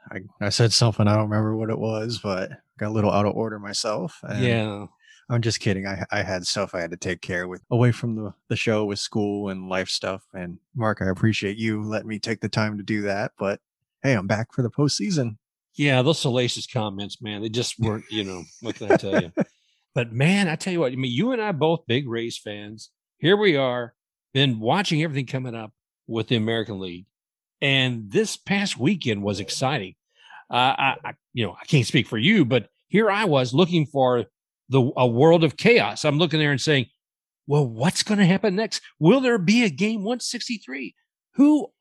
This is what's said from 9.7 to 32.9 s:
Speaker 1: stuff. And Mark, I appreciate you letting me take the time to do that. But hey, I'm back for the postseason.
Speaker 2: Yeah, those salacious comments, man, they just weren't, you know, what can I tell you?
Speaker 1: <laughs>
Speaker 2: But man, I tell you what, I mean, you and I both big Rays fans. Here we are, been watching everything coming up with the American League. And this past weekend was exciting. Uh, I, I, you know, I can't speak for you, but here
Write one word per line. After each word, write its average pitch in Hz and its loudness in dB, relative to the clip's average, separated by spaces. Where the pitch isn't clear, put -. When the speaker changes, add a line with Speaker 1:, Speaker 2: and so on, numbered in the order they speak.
Speaker 1:
stuff. 95 -6
And 87 -12
Mark, 110 -2
I 95 0
appreciate 104 0
you 110 -2
letting 107 -6
me 107 -6
take 113 -4
the 110 -4
time 107 -2
to 98 -10
do 107 -2
that. 101 -4
But 196 -2
hey, 139 2
I'm 98 0
back 107 -2
for - -2
the 117 -2
postseason. 147 -2
Speaker 2:
Yeah, 139 4
those 147 2
salacious 120 -2
comments, 101 -6
man, 104 -8
they 110 -6
just 117 -4
weren't, 110 -2
you 107 -4
know, 92 -8
what 113 -8
can 107 -6
I - 6
tell 98 0
you? - -12
Speaker 1:
<laughs> - 0
Speaker 2:
But 120 -4
man, 175 2
I 160 -2
tell 185 -6
you 175 -2
what, 131 0
I - -8
mean, 127 -4
you 208 0
and 233 -2
I 214 -2
both 160 0
big 131 0
Rays 117 -6
fans. 104 -14
Here 170 4
we 202 4
are, 123 -2
been 135 2
watching 156 2
everything 143 -4
coming 127 -8
up 110 -14
with 113 -4
the 123 4
American 110 -2
League. 92 -10
And 131 0
this 208 0
past - -2
weekend 120 0
was 101 -2
exciting. 113 -4
Uh, 123 2
I, 135 0
I, - -10
you 113 -2
know, 101 -8
I - -20
can't 127 4
speak 123 2
for 120 -6
you, 165 4
but 117 0
here 214 2